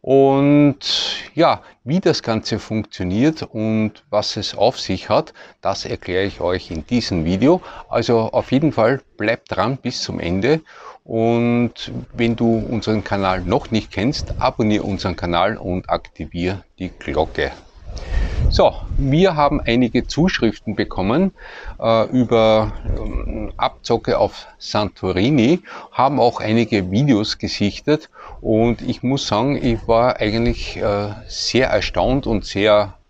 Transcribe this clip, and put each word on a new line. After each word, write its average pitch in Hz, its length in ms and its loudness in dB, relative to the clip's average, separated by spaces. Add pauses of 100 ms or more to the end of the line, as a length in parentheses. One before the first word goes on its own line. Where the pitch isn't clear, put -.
Und 139 760 6 (580)
ja, 143 260 2 (220)
wie 160 160 0
das - 240 0
Ganze 110 340 -2
funktioniert 110 840 -2
und 110 680 -2
was - 280 -2
es - 180 -8
auf 113 240 2
sich - 300 -6
hat, 139 240 0 (260)
das - 240 -4
erkläre 90 400 -4
ich - 160 -6
euch 90 320 -2
in 80 160 -8
diesem 98 380 0
Video. 131 340 4 (300)
Also 113 420 0
auf - 220 -2
jeden 143 180 2
Fall 120 300 2 (160)
bleibt - 360 -4
dran 113 220 0
bis - 260 -8
zum 80 200 -8
Ende. 104 400 0 (420)
Und 117 880 0 (220)
wenn 117 240 0
du 113 220 2
unseren 107 440 -2
Kanal 95 380 -2
noch 95 300 -2
nicht 110 200 -2
kennst, - 480 -4
abonniere 107 440 0
unseren 95 340 -4
Kanal 90 400 0
und 90 320 -6
aktiviere 87 760 -6 (160)
die 92 180 -8
Glocke. - 540 -4 (1000)
So, - 240 4 (240)
wir 156 380 2
haben 147 240 2
einige 120 480 0
Zuschriften 120 680 0
bekommen, 113 580 0 (460)
äh, 113 300 2
über, 110 600 4 (260)
ähm, - 600 -6
Abzocke - 600 -2
auf - 300 -6 (100)
Santorini, 107 1040 0 (300)
haben 131 280 0
auch - 200 2
einige 107 500 0
Videos 107 480 2
gesichtet, 107 720 -2 (320)
und 113 400 2
ich - 220 -6
muss 135 240 -2
sagen, 127 340 0
ich 117 260 -2
war 117 300 2
eigentlich, 117 600 -2
äh, 104 320 -2 (180)
sehr - 400 0
erstaunt 107 580 0
und 110 200 -2
sehr 104 500 2 (140)